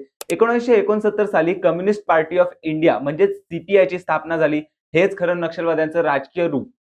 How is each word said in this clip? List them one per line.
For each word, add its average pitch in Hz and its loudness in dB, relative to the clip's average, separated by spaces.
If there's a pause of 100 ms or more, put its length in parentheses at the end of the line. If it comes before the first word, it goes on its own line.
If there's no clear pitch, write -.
(300)
एकोणीसशे 233 2
एकोणसत्तर 208 0
साली 180 0
कम्युनिस्ट 180 -2
पार्टी 165 0
ऑफ 180 4 (140)
इंडिया 156 2
म्हणजेच 156 0
सीपीआय 185 0
ची 170 -6
स्थापना 160 -4
झाली. 151 0 (320)
हेच 190 2
खरं 175 -2
नक्षलवाद्यांचं 160 -2
राजकीय 151 0
रूप. 131 -4 (140)